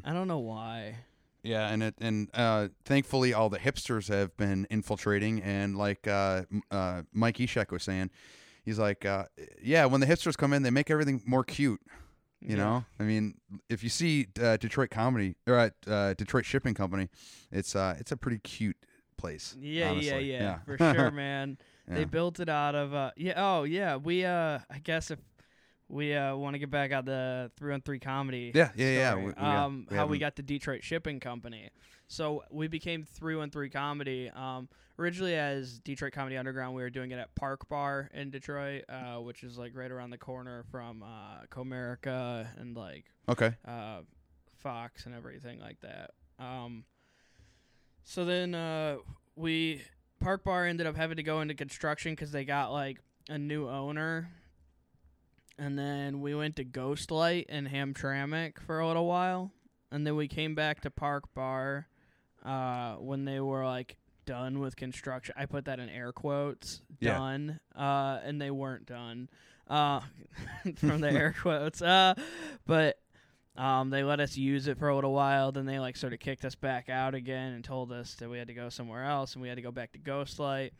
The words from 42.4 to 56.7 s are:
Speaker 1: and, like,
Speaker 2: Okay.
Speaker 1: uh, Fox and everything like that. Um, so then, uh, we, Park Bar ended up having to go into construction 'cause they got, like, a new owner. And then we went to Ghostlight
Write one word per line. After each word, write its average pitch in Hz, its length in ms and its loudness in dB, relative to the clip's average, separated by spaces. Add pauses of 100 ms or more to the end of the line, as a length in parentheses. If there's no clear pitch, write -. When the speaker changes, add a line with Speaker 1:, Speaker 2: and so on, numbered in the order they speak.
Speaker 1:
and, 120 180 -12
like, 87 280 -12 (240)
Speaker 2:
Okay. 117 260 4 (120)
Speaker 1:
uh, 110 340 -10 (600)
Fox 120 440 -10
and 120 100 -14
everything 120 460 -14
like - 200 -16
that. - 320 -16 (260)
Um, 120 460 -10 (1200)
so 180 200 -4
then, 180 300 0
uh, 160 440 -2 (380)
we, 160 460 0 (380)
Park 190 240 0
Bar 180 220 2
ended 170 200 0
up 156 100 -2
having 160 200 0
to 160 60 -4
go 156 200 0
into 151 120 -2
construction 151 640 -4
'cause 147 160 -8
they 139 140 -2
got, 139 260 0
like, 135 280 -4 (280)
a 151 100 -6
new 147 300 -2
owner. 156 640 -4 (1300)
And 143 200 -4
then 143 420 -4
we 143 140 -4
went 151 220 -4
to 135 80 -6
Ghostlight 160 840 0